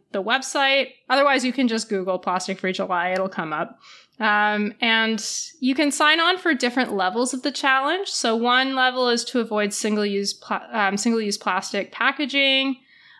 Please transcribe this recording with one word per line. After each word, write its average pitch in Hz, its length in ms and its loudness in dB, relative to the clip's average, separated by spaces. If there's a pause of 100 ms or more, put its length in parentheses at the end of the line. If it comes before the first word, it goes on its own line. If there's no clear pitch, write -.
(120)
the 196 100 -2
website. 269 680 0 (200)
Otherwise, 269 360 4
you 254 80 0
can 262 160 2
just 220 200 -2
Google 185 300 -2
Plastic 185 400 -4
Free 185 160 -2
July. 185 360 -2
It'll 190 180 0
come 165 260 -6
up. 165 240 -6 (420)
Um, 208 600 2
and 226 440 2 (360)
you 262 140 0
can 294 180 2
sign 311 280 4
on 349 160 2
for 349 160 0
different 247 400 0
levels 208 400 0
of 254 100 -6
the 285 100 -2
challenge. 285 560 0
So 226 280 0
one 247 380 2
level 254 340 2
is 240 180 0
to - 140 -2
avoid 208 320 -2
single-use 208 600 -2
pla-, - 380 -8
um, 202 260 0
single-use 220 400 0
plastic 190 520 -4
packaging. 269 840 0 (440)